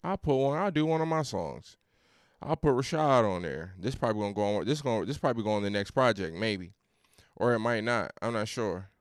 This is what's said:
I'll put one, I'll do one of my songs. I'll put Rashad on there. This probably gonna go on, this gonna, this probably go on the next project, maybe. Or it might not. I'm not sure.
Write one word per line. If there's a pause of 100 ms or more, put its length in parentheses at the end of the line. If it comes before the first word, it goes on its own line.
I'll
put
one,
I'll
do
one
of
my
songs. (640)
I'll
put
Rashad
on
there.
This
probably
gonna
go
on,
this
gonna,
this
probably
go
on
the
next
project,
maybe. (640)
Or
it
might
not. (100)
I'm
not
sure. (100)